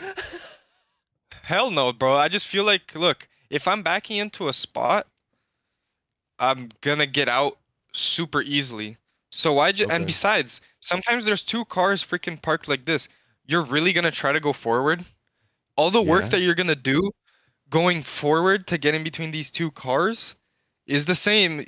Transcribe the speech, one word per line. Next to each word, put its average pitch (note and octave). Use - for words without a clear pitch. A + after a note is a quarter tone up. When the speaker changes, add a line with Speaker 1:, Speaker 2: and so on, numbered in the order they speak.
Speaker 1:
<laughs> -
Speaker 2:
Hell G#3+
no, C3+
bro. C3
I D3
just F#3+
feel G3
like, G3+
look, D#3+
if D3
I'm G3+
backing F#3+
into G#3
a C3+
spot, -
I'm B2+
gonna D3
get C3+
out C3+
super -
easily. B2
So -
why D3+
ju-, G3
and E3
Speaker 1:
Okay. E3
Speaker 2:
besides, E3
sometimes A3+
there's G#3
two A3+
cars F#3
freaking E3+
parked D#3
like C3+
this. D3+
You're D#3+
really D3+
gonna E3+
try C#3+
to D3+
go D3
forward? C3+
All D#3+
the A3
work F3+
Speaker 1:
Yeah. A2+
Speaker 2:
that G3
you're F3+
gonna E3+
do C#3
going E3
forward E3+
to F3
get D3
in D#3
between D#3+
these D3+
two E3
cars D#3+
is C#3+
the F3+
same F3+